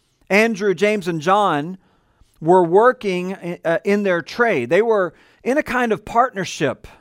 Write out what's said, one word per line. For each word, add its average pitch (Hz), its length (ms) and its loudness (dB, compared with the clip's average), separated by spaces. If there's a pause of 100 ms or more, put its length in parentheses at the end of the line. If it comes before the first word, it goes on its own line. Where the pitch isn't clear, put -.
(300)
Andrew, 208 420 2
James, 196 360 -2
and 165 120 -4
John 180 580 0 (600)
were 180 220 4
working, 185 1000 0
uh, 165 200 0
in 202 200 0
their 175 180 0
trade. 175 480 -2
They 185 120 4
were 202 320 0 (280)
in 262 160 -2
a 285 40 0
kind 240 300 -4
of 165 120 -4
partnership, 190 840 -2 (140)